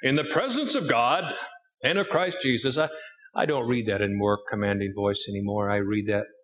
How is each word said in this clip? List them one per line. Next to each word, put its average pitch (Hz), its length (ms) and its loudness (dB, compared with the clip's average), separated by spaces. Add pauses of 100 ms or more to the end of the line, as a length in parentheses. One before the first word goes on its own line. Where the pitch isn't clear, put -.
in 135 140 2
the 151 100 2
presence 254 500 0
of 247 120 -2
God 135 360 4 (600)
and 160 140 2
of 196 120 0
Christ 175 320 0
Jesus. 127 360 0
I, 156 120 0 (460)
I - 100 2
don't 135 220 -2
read 120 200 0
that 101 140 0
in 101 160 2
more 104 220 2 (100)
commanding 101 460 0
voice 101 340 0
anymore. 101 400 -2
I 104 80 2
read 104 300 0
that 104 180 0 (180)